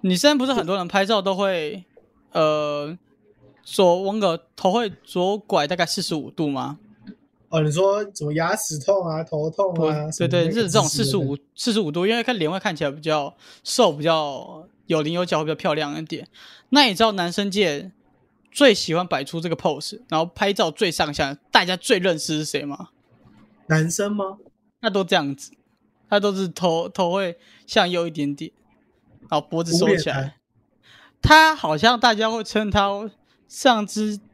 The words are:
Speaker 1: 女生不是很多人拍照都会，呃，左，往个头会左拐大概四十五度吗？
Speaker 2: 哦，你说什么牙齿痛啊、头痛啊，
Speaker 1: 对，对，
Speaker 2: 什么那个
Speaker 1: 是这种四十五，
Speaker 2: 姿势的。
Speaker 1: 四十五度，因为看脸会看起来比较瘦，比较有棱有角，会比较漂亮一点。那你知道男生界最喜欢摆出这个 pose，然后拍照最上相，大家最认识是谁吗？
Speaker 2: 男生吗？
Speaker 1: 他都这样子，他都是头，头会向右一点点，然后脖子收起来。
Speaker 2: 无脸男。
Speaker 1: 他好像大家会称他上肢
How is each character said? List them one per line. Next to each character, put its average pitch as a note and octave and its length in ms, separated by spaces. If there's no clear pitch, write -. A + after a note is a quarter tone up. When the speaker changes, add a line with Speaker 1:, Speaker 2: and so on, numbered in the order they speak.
Speaker 1:
女 F#3 140
生 D4 220
不 B3+ 80
是 C4+ 60
很 A#3 120
多 F#3 120
人 F3+ 100
拍 G3 180
照 G#3 160
都 F#3+ 140
会， F3+ 500
呃， D3+ 680
左， F#3 400
往 G#3 160
个 E3+ 340
头 - 160
会 A3+ 180
左 F#3 360
拐 F#3+ 280
大 F3+ 80
概 F3 100
四 F#3+ 160
十 E3+ 140
五 C3+ 160
度 D#3 180
吗？ C3+ 300
Speaker 2:
哦， D#3+ 120
你 D3+ 100
说 G3 320
什 D3+ 120
么 D3 80
牙 E3 240
齿 D#3 220
痛 F#3 280
啊、 D#3+ 160
头 D#3 280
痛 F#3 240
啊， D#3 420
Speaker 1:
对， E3+ 100
对， E3+ 180
Speaker 2:
什 - 20
么 E3+ 40
那 G3 40
个 A#3 80
Speaker 1:
是 F#3 80
这 G#3+ 80
种 D3 100
四 A3 160
十 C3+ 120
五， C3+ 200
Speaker 2:
姿 - 60
势 - 0
的。 - 120
Speaker 1:
四 - 180
十 G#3+ 80
五 D#3 100
度， F3 160
因 A3 80
为 A#3 80
看 A#3+ 160
脸 D#3 120
会 F#3+ 80
看 F#3 160
起 D3+ 100
来 C#3 60
比 D3+ 100
较 D3+ 340
瘦， G#3 300
比 D3 100
较 D#3 640
有 D#3 160
棱 D#3 100
有 F3 120
角， F3 140
会 D#3 60
比 D#3 60
较 D#3 40
漂 D3+ 200
亮 D3 240
一 D#3+ 40
点。 D#3 240
那 C#4 140
你 G#3+ 100
知 A3+ 80
道 A3 100
男 F3 200
生 G3+ 180
界 F3+ 420
最 G3+ 240
喜 - 200
欢 F3+ 120
摆 D3 160
出 E3 180
这 F3 80
个 E3 80
pose， D#3 520
然 D#3+ 120
后 E3+ 140
拍 G3+ 180
照 F3+ 180
最 F3 200
上 D3+ 240
相， C#3+ 240
大 G3+ 140
家 F3+ 120
最 G3+ 220
认 F3 200
识 D#3 200
是 D#3 60
谁 C#3+ 200
吗？ C#3+ 240
Speaker 2:
男 D#3 200
生 G#3 260
吗？ G3 240
Speaker 1:
他 A3+ 100
都 F#3+ 140
这 F#3+ 100
样 C#3 220
子， - 160
他 G#3 80
都 G3+ 160
是 F#3+ 140
头， E3+ 400
头 F3 240
会 F#3 260
向 G3 220
右 E3+ 200
一 - 20
点 D3 240
点， D#3 160
然 D3+ 100
后 - 0
脖 E3 220
子 E3+ 160
收 F3 80
起 D#3 140
来。 C3+ 60
Speaker 2:
无 - 20
脸 C3+ 40
男。 C#3 120
Speaker 1:
他 D#4 320
好 D#3 240
像 A#3 220
大 A#3+ 140
家 A3 140
会 A3+ 140
称 G#3+ 280
他 G3+ 380
上 A3+ 380
肢 G#3+ 320